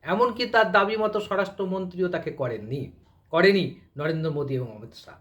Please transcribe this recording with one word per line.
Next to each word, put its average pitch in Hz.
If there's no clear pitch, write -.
এমনকি 233
তার 214
দাবি 208
মতো 214
স্বরাষ্ট্রমন্ত্রীও 190
তাকে 170
করেননি, 117
করেনি 175
নরেন্দ্র 160
মোদী 139
এবং 123
অমিত 107
শাহ। -